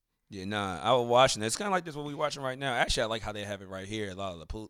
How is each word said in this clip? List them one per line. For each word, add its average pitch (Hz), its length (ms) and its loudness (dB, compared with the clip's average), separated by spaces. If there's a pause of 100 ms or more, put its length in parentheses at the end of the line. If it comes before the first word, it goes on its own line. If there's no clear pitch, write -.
(300)
Yeah, 98 160 -10
nah, 98 360 0
I 107 120 4
was 120 140 6
watching. 120 340 6
It's 113 140 0
kinda 208 160 -2
like 180 140 0
this 151 100 -10
what 147 100 -8
we 147 80 -8
watching 143 300 -2
right 131 160 -4
now. 139 140 -2
Actually, 127 300 2
I - 40 2
like 110 140 -2
how 107 100 -8
they 104 140 -6
have 101 160 -6
it 95 80 -14
right 95 180 -8
here 107 240 -4
at 90 60 -10
Lollapaloo-, 95 520 -8